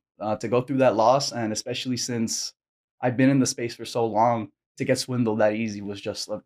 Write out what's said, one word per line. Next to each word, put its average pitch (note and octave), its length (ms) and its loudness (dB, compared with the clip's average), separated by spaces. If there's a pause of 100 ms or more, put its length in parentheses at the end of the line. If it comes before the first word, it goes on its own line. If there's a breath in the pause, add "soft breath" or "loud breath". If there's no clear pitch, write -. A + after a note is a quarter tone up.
(200)
uh, G#2+ 180 -2
to A#2 100 -8
go B2 140 2
through C3+ 160 -4
that B2+ 180 4
loss. B2 360 4
And A2 220 -4
especially B2 440 -6
since A#2 560 -4 (460)
I've A#2+ 160 -2
been C3 140 4
in C#3 100 4
the B2+ 60 4
space A#2 300 -4
for A#2 100 -12
so A#2 220 -2
long, A2 420 2 (280)
to C#3 80 -4
get C3 120 2
swindled A#2+ 420 0
that G#2+ 140 4
easy G#2+ 280 -4
was G2+ 200 -8
just - 280 -8
a G#2 160 -6